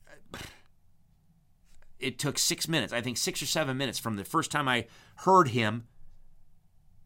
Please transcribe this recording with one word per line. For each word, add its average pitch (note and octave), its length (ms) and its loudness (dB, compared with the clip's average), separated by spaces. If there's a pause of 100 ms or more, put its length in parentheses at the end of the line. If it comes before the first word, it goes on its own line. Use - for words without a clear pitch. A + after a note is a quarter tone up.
(2000)
it C3+ 200 -4
took C#3+ 180 0
six - 300 0
minutes, D3+ 260 0
I A#2+ 80 0
think A#2+ 160 -4
six - 240 -4
or D3 60 -4
seven C#3 300 0
minutes C3 200 -2
from A2 200 -4
the G2 80 -4
first - 260 0
time D3 160 0
I B2 220 2 (300)
heard F3+ 320 8
him A2+ 360 0 (1200)